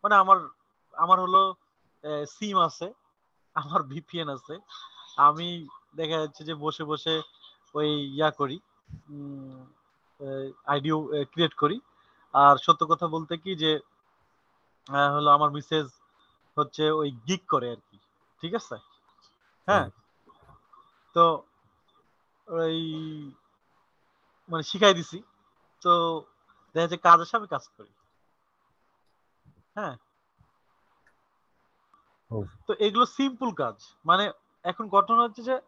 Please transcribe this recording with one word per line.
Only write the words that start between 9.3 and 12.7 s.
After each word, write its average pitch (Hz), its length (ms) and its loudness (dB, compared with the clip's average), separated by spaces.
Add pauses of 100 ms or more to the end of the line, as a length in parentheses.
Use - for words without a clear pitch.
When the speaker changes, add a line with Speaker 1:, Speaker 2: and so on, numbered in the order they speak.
Speaker 1:
এ, 135 320 -10 (140)
আইডি 143 220 -2
এ, 151 360 -2
create 160 300 -2
করি। 165 260 0 (520)
আর 143 240 8
সত্য 160 300 2